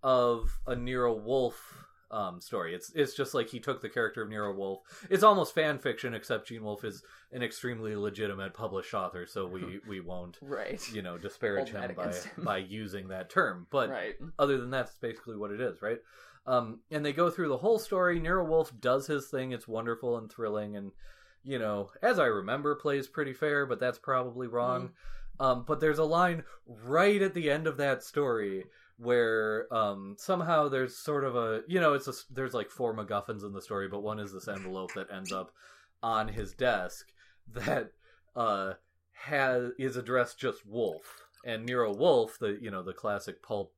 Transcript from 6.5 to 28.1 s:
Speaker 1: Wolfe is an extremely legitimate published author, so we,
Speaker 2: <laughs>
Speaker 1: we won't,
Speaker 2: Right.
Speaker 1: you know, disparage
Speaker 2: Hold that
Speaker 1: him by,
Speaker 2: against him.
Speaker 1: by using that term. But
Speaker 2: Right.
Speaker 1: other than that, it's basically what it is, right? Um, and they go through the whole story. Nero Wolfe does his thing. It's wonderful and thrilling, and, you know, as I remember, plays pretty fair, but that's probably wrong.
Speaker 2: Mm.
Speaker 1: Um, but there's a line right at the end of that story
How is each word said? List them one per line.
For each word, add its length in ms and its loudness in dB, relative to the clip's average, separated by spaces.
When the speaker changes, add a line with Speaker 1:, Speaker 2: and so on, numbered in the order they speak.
Speaker 1:
Wolfe 220 -6
is 180 -8
an 100 -4
extremely 540 -4
legitimate 560 -4
published 420 -6
author, 320 -4
so 200 -4
we, 360 -8
Speaker 2:
<laughs> 60 -16
Speaker 1:
we 120 -8
won't, 420 -8
Speaker 2:
Right. 380 -6
Speaker 1:
you 100 -6
know, 140 -8
disparage 540 -2
Speaker 2:
Hold 140 -8
that 60 -6
Speaker 1:
him 60 -10
by, 60 -4
Speaker 2:
against 240 -4
him. 180 -10
Speaker 1:
by 140 0
using 500 -8
that 220 -8
term. 400 0
But 200 2
Speaker 2:
Right. 240 -6
Speaker 1:
other 200 6
than 120 -4
that, 180 0
it's 100 -20
basically 380 -8
what 160 -4
it 80 -6
is, 200 -2
right? 180 -2
Um, 340 2
and 140 -2
they 80 0
go 180 4
through 180 -2
the 100 2
whole 200 4
story. 420 2
Nero 240 2
Wolfe 360 4
does 260 4
his 220 -2
thing. 240 -2
It's 160 -8
wonderful 500 -2
and 120 -10
thrilling, 460 -4
and, 160 -8
you 160 -4
know, 320 -2
as 160 4
I 80 6
remember, 500 2
plays 320 0
pretty 240 -4
fair, 340 0
but 140 -2
that's 180 0
probably 480 -2
wrong. 420 0
Speaker 2:
Mm. 40 -14
Speaker 1:
Um, 240 4
but 140 2
there's 180 4
a 60 6
line 400 4
right 560 4
at 100 2
the 180 2
end 160 2
of 120 -2
that 240 2
story 600 0